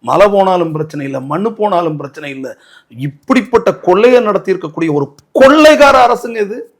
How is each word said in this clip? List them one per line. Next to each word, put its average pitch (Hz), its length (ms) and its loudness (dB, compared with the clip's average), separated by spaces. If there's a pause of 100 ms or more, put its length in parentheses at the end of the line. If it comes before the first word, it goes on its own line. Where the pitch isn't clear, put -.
மலை 147 260 0
போனாலும் 185 440 0
பிரச்சனை 156 340 -8
இல்லை, 135 160 -8
மண்ணு 165 320 -6
போனாலும் 175 440 -4
பிரச்சனை 143 320 -14
இல்லை. 131 220 -12 (360)
இப்படிப்பட்ட 190 880 -4
கொள்ளையை 233 460 2
நடத்தி 196 320 -2
இருக்கக்கூடிய 165 400 -6
ஒரு 143 220 -4 (160)
கொள்ளைக்கார 285 640 6 (100)
அரசுங்க 233 360 -4
இது. 220 380 -10